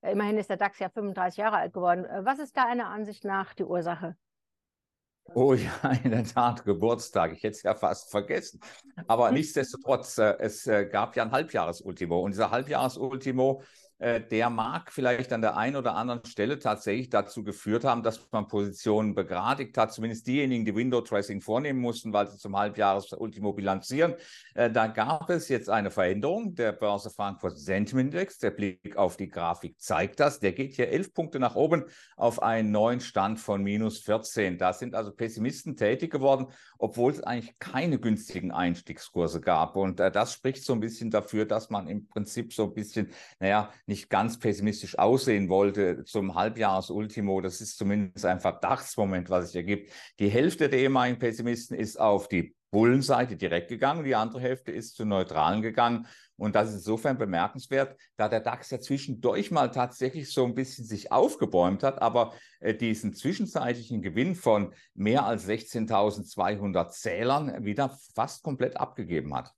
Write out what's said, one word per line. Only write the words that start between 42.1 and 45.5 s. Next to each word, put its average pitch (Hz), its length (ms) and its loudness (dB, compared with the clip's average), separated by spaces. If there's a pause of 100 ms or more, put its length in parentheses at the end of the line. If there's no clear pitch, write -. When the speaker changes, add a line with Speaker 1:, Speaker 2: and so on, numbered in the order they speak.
Speaker 2:
so 110 120 0
ein 98 100 -4
bisschen, 107 380 -4 (260)
naja, 101 320 2 (220)
nicht - 160 -8
ganz 110 300 0
pessimistisch 101 600 -2
aussehen 107 520 4